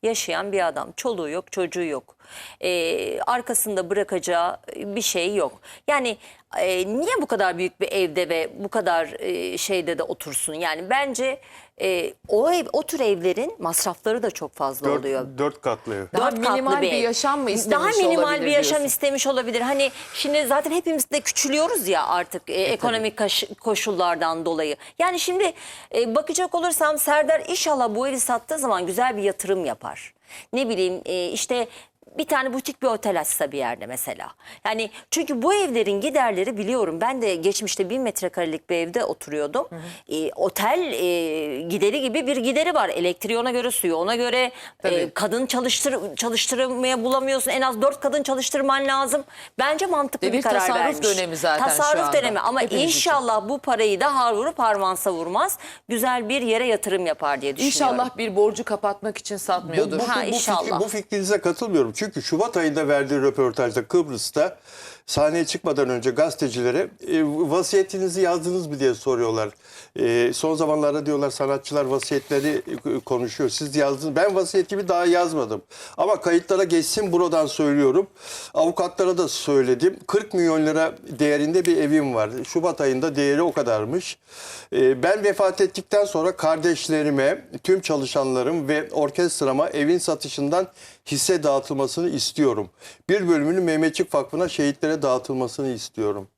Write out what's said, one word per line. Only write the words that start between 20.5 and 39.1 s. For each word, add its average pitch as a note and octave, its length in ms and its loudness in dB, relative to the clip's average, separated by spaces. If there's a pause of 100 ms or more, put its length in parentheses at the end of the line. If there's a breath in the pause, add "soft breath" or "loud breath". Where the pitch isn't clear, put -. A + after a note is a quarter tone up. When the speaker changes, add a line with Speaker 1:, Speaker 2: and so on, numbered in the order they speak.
Speaker 1:
hepimiz D#4+ 400 0
de C#4+ 100 0
küçülüyoruz D4+ 680 0
ya E3+ 200 2
artık, F3 420 -2
e, - 40 -4
Speaker 2:
E, F#3+ 120 2
tabii. - 80 0
Speaker 1:
ekonomik A3 440 -2
kaş-, G#3 280 0 (140)
koşullardan E3+ 840 0
dolayı. D#3 300 -2 (240 loud breath)
Yani F4 200 2
şimdi, F4+ 340 0 (420 loud breath)
e, A#3 200 0
bakacak F4 400 0
olursam E4 420 2
Serdar D4 500 2
inşallah C4+ 480 0
bu B3 120 0
evi C4 120 -2
sattığı B3 380 -2
zaman G#3+ 300 0
güzel A3 300 0
bir G3+ 60 -4
yatırım F#3+ 420 0
yapar. - 480 -8 (400 loud breath)
Ne B3 160 -2
bileyim, F#3 360 0
e, F3+ 220 -4
işte A#3 400 -4 (500 loud breath)
bir D#4 100 -2
tane C4 260 0
butik C4 280 -8
bir C4 60 0
otel G#3 320 0
açsa D3 320 -2
bir C#3+ 60 -6
yerde A#2+ 280 -4
mesela. B2 420 -10 (380 loud breath)
Yani A3 240 -4 (220 loud breath)
çünkü C#4+ 300 -2
bu E4+ 120 4
evlerin A3+ 480 2
giderleri A#3 560 0
biliyorum. G3+ 440 -2
Ben B3 200 -2
de G3+ 140 0
geçmişte F#3+ 540 0
bin B3+ 120 -2
metrekarelik F3 680 -4
bir F3 60 0
evde F3 300 -2
oturuyordum. D3+ 640 -4